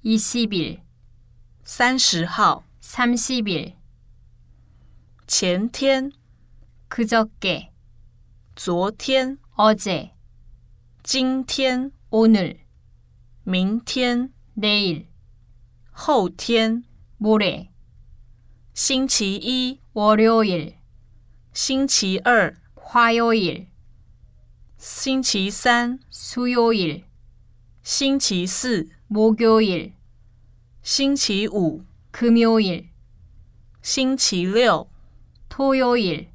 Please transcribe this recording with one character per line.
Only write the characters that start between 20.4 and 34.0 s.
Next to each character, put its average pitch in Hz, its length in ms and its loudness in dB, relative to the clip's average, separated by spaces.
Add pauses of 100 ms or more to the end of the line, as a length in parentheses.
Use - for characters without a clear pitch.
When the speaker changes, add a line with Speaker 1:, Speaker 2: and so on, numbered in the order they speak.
Speaker 2:
星 269 340 -2
期 190 340 0
二。 220 360 2 (180)
Speaker 1:
화요일. 233 920 0 (1120)
Speaker 2:
星 - 440 -4
期 202 280 -2
三。 240 500 0 (100)
Speaker 1:
수요일. 233 960 -2 (800)
Speaker 2:
星 277 340 0
期 185 280 -2
四。 208 420 -2 (200)
Speaker 1:
목요일. 220 840 2 (920)
Speaker 2:
星 277 320 0
期 208 320 -2
五。 185 380 -2 (260)
Speaker 1:
금요일. 226 800 2 (920)
Speaker 2:
星 262 340 0